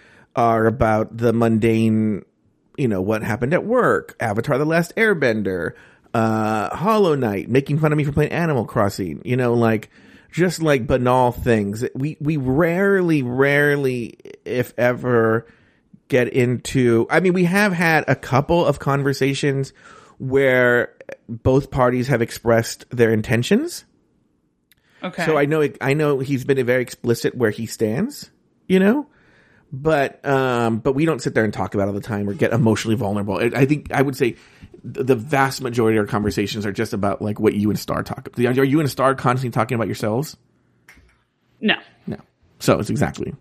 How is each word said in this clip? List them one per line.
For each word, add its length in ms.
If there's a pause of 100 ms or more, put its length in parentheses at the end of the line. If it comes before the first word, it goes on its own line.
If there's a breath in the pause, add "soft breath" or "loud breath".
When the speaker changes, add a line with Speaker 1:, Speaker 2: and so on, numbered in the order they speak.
(360 soft breath)
Speaker 1:
are 300
about 500
the 160
mundane, 920 (520)
you 120
know, 120
what 220
happened 320
at 100
work, 560
Avatar: 380
The 80
Last 300
Airbender, 760 (400 loud breath)
uh, 640
Hollow 380
Knight, 340
making 300
fun 140
of 40
me 80
for 80
playing 200
Animal 340
Crossing, 580
you 120
know, 180
like, 340 (420 loud breath)
just, 300
like, 260
banal 460
things. 520 (100)
We, 260
we 160
rarely, 840
rarely, 960 (260)
if 320
ever, 720 (600 soft breath)
get 200
into, 840
I 100
mean, 140
we 100
have 280
had 360
a 80
couple 500
of 120
conversations 920 (460 loud breath)
where 760 (340)
both 420
parties 380
have 140
expressed 680
their 220
intentions. 720 (1160 soft breath)
Speaker 2:
Okay. 240
Speaker 1:
So 120
I 80
know, 220 (120)
I 140
know 240
he's 260
been 220
very 160
explicit 540
where 140
he 160
stands, 640 (360)
you 140
know, 260 (640 soft breath)
but, 540
um, 520
but 160
we 100
don't 180
sit 120
there 100
and 80
talk 220
about 100
it 40
all 60
the 60
time 280
or 60
get 180
emotionally 440
vulnerable. 400
I, 180
I 120
think 260
I 100
would 140
say 160
th-, 760
the 80
vast 460
majority 380
of 60
our 40
conversations 580
are 60
just 220
about, 280
like, 160
what 160
you 160
and 80
Star 240
talk 260
about. 300
Are 60
you 160
and 100
Star 240
constantly 400
talking 220
about 120
yourselves? 500 (1200)
Speaker 2:
No. 160 (300)
Speaker 1:
No. 100 (440)
So 200
it's 100
exactly. 500